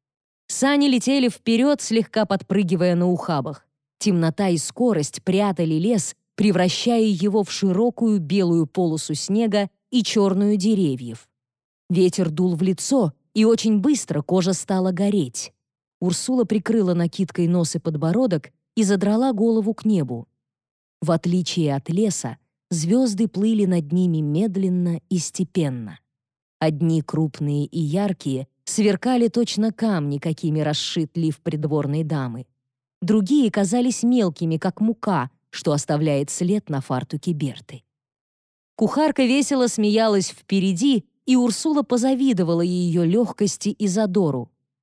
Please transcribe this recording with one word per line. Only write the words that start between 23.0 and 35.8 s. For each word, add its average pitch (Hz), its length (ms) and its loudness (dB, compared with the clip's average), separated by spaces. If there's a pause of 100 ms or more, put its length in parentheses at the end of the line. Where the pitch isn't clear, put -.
плыли 208 380 0
над 170 280 0
ними 180 260 2
медленно 175 920 0
и 185 100 0
степенно. 135 800 -4 (640)
Одни 160 420 0
крупные 147 640 -2
и - 140 -6
яркие 151 640 -4 (180)
сверкали 233 640 0
точно 220 460 -2
камни, 151 460 -2
какими 156 420 -2
расшит 156 560 -4
лиф 160 240 -2
придворной 151 640 -2
дамы. 131 420 -6 (540)
Другие 214 500 2
казались 220 520 0
мелкими, 185 540 0
как 180 240 -4
мука, 202 500 -2 (200)
что - 220 -4
оставляет 147 580 0